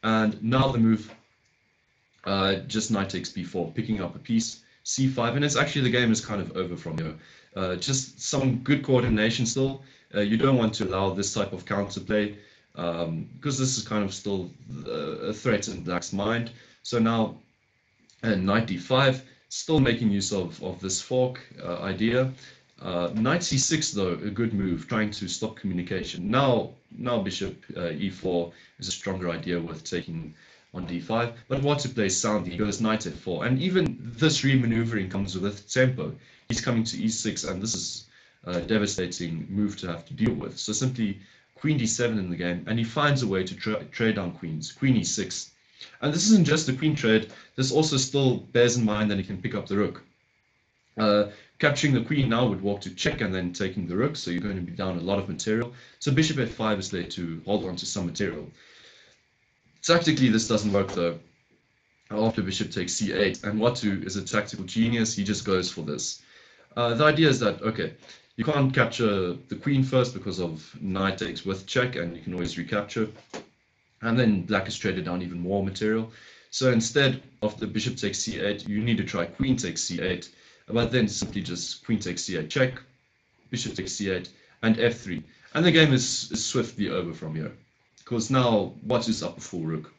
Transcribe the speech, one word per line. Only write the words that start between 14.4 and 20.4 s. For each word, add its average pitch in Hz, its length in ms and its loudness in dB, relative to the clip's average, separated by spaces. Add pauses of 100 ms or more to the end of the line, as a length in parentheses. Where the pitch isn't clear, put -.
uh, - 440 -6
a - 20 -4
threat 110 360 0
in 90 140 -8
black's 90 300 -4
mind. 110 380 -2 (320)
So - 160 -2
now, 113 400 2 (840)
uh, 110 120 2
knight 101 320 2
d 98 100 -2
five, 131 460 2 (260)
still - 320 0
making 117 300 4
use 101 220 0
of, 90 300 -4